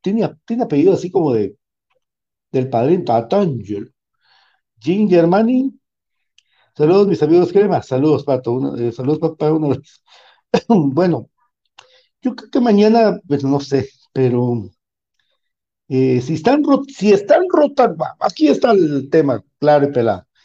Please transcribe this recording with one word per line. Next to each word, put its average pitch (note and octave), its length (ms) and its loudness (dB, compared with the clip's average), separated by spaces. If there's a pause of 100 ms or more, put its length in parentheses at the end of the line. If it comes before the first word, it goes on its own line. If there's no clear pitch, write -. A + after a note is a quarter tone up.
Tiene, G3 300 -4 (160)
tiene A#3 180 -4
apellido D#3+ 300 2
así - 160 -6
como D#3+ 240 0
de, G#2+ 220 -4 (960)
del C3 180 -2
padrino, C3+ 340 0
Tatangel. A#2 920 -4 (840)
Jim G3 300 -2
Germani, G#3 720 2 (960)
saludos, F#3 320 2
mis E3+ 140 -2
amigos E3+ 300 2
crema. F#3+ 300 2
Saludos, C#3+ 420 -2
Pato, B2+ 280 -2
una, C3 280 -6
eh, A#2+ 120 -4
saludos, C3 260 -4
papá, D#3+ 340 -2
un D#3 120 -2
abrazo. C3+ 180 -2 (720)
<clears throat> - 160 -2
Bueno, D#3+ 600 0 (920)
yo B3 140 -6
creo - 140 -20
que C#4 100 -2
mañana, G#3+ 680 2
pues, C#3+ 180 -4
no C#3 160 0
sé, C3+ 280 -4 (240)
pero, B2 580 -2 (1160)
eh, C3 320 0
si D#3 140 -6
están C#4 300 0
ro-, C4+ 220 0
si G#3 260 0
están E4 380 2
rotando, C#4+ 460 2
va, - 240 -8
aquí - 280 0
está B3 240 2
el D3 380 0
tema C#3 320 2 (160)
claro D3 280 2
y C#3+ 60 -2
pelado. A2+ 340 -2 (180)